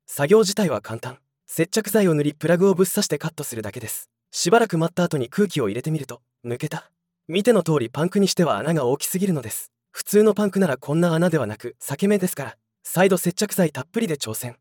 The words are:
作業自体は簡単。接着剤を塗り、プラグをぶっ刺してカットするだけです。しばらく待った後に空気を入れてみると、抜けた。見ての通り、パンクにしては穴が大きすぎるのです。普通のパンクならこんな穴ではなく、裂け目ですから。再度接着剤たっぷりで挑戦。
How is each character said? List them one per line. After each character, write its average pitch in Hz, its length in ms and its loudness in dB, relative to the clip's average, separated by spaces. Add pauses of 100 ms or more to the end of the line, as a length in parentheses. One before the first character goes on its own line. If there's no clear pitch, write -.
作 147 220 -4
業 214 120 8
自 196 140 0
体 190 160 0
は 107 100 -2
簡 113 200 -10
単。 - 180 -12 (280)
接 165 200 -2
着 214 240 -4
剤 202 180 4
を 156 60 4
塗 147 80 2
り、 147 120 -2
プ 156 140 -4
ラ 175 80 4
グ 190 120 4
を 190 60 4
ぶ 185 100 4
っ - 20 2
刺 202 180 -2
し - 40 -4
て 147 100 -2
カ 160 100 -8
ッ - 60 -10
ト 147 100 -12
す - 100 -12
る 110 80 -8
だ 101 100 -8
け 120 80 -12
で 110 80 -10
す。 - 220 -12 (200)
し - 200 -2
ば 233 100 8
ら 226 80 2
く 165 100 -2
待 165 120 0
っ - 40 -20
た 180 100 2
後 156 140 -2
に 120 100 -4
空 208 180 0
気 156 140 -4
を 110 80 0
入 101 60 -4
れ 127 80 -6
て 156 80 -4
み 156 80 -2
る 135 80 -8
と、 120 160 -16 (220)
抜 120 120 -6
け - 120 -8
た。 - 220 -12 (380)
見 185 140 -2
て 240 100 4
の 190 100 4
通 151 160 0
り、 117 120 -2
パ 147 140 -4
ン 180 40 -2
ク 202 100 0
に 196 100 4
し - 60 -2
て 180 100 2
は 113 140 2
穴 151 160 -2
が 139 120 0
大 135 120 2
き - 80 -8
す - 120 -4
ぎ 196 80 0
る 185 60 0
の 139 100 -2
で 107 80 -10
す。 - 200 -12 (220)
普 - 120 -12
通 208 180 4
の 208 120 6
パ 208 120 0
ン 196 40 0
ク 196 80 -2
な 190 80 4
ら 131 100 0
こ - 180 -6
ん 165 60 2
な 175 140 2
穴 170 160 2
で 156 80 0
は 120 80 0
な 107 100 -8
く、 - 240 -12
裂 - 160 -8
け 196 120 0
目 208 100 2
で 185 80 -2
す - 80 -4
か 135 100 -10
ら。 113 120 -14 (260)
再 190 260 2
度 190 80 4
接 175 160 -2
着 - 220 -4
剤 170 160 2
た 131 120 -12
っ - 80 -12
ぷ 226 100 -4
り 220 80 -2
で 151 80 -2
挑 110 180 -8
戦。 120 260 -10